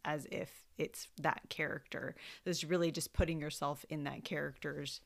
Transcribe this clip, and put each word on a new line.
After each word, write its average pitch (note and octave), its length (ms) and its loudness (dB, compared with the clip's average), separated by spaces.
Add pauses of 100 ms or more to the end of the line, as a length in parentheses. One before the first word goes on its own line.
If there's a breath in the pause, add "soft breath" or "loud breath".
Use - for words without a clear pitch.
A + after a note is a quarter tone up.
as D3+ 260 0
if - 340 -4 (120)
it's - 300 -2 (140)
that - 280 4
character. - 680 -2 (300 loud breath)
This F3 120 2
is - 80 0
really E3+ 260 6
just D#3 220 -2
putting E3 260 4
yourself D3 500 -2
in D3+ 140 0
that C#3 200 -2
character's D3 840 -2